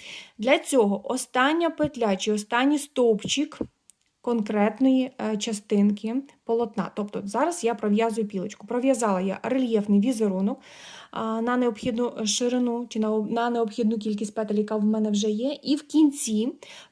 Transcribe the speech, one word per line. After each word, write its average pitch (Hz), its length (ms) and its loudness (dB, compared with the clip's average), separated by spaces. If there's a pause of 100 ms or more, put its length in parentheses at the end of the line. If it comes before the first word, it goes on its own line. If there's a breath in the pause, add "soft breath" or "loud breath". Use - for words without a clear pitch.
(380 loud breath)
Для 262 220 4
цього 202 520 2
остання 285 580 2
петля 262 460 0
чи 202 160 -2
останній 240 480 0
стовпчик 254 800 0 (640)
конкретної, 233 920 2 (100)
е, 220 160 -2
частинки 208 800 0 (280 loud breath)
полотна. 233 520 -2
Тобто 208 300 -6
зараз 294 380 -2
я 226 120 2
пров'язую 214 520 0
пілочку. 202 400 -8
Пров'язала 240 540 2
я 190 220 -2
рельєфний 220 560 2
візерунок, 214 600 0 (520 loud breath)
а, 220 300 -4
на 247 160 2
необхідну 240 680 -2
ширину 240 640 0
чи 226 100 -6
на 214 120 2
об-, 214 200 0
на 233 180 0
необхідну 233 480 0
кількість 214 380 -4
петель, 214 200 -4
яка 214 200 -2
в 214 80 0
мене 214 280 2
вже 208 180 0
є. 240 340 -2
І 285 120 0
в 285 80 -6
кінці, 269 680 2 (380 loud breath)